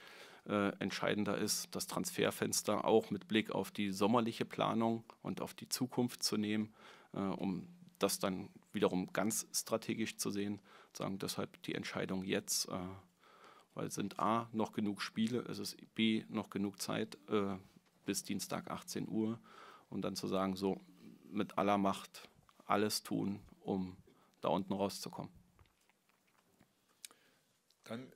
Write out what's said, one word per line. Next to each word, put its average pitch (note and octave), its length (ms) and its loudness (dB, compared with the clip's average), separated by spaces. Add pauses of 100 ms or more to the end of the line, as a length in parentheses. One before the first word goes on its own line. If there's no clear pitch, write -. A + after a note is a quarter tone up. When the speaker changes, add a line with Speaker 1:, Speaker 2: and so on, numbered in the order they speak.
(460)
Speaker 1:
äh, G2+ 320 2
entscheidender G2+ 600 2
ist, - 360 -2
das G2 120 -2
Transferfenster G#2+ 960 2
auch A2 260 6
mit G2+ 180 -4
Blick G#2+ 220 2
auf F#2+ 200 -2
die G2+ 220 0
sommerliche A2+ 520 4
Planung A2+ 600 2 (180)
und G2 180 -4
auf - 140 -6
die - 160 -12
Zukunft - 520 0
zu - 140 2
nehmen, G#2+ 380 0 (400)
äh, - 40 -6
um F#2+ 480 -2 (320)
das G2 200 4
dann F#2+ 320 -2 (220)
wiederum F#2+ 420 4
ganz G2+ 400 0
strategisch A2+ 640 -2
zu A2+ 120 -2
sehen, G2+ 300 -2 (320)
sagen G2 260 -4
deshalb G2 440 -4
die - 120 -4
Entscheidung F#2+ 500 -2
jetzt, - 440 0
äh, - 80 -4 (960)
weil - 140 -6
es G#2+ 80 -8
sind G2+ 260 -4
A, A2+ 320 2
noch A2 220 0
genug G#2 260 0
Spiele, A2+ 380 0 (100)
es G2+ 100 -6
ist G2+ 200 -8 (160)
B, A2 340 4
noch - 220 -4
genug G2 320 -2
Zeit, A2 340 -4 (140)
äh, G2 260 2 (480)
bis G2+ 180 0
Dienstag F2+ 480 -4
achtzehn - 380 -6
Uhr, A2 320 0 (480)
um G2 140 -6
dann F#2+ 120 -2
zu F#2+ 120 -6
sagen, F#2+ 300 2
so F#2+ 220 2 (520)
mit G#2 260 -4
aller G2+ 220 6
Macht - 500 0 (380)
alles G#2 360 2
tun, G#2+ 380 -2 (200)
um F#2 360 -2 (440)
da - 80 0
unten F#2+ 260 2
rauszukommen. - 580 -4 (2500)
Speaker 2:
Dann B2+ 320 -10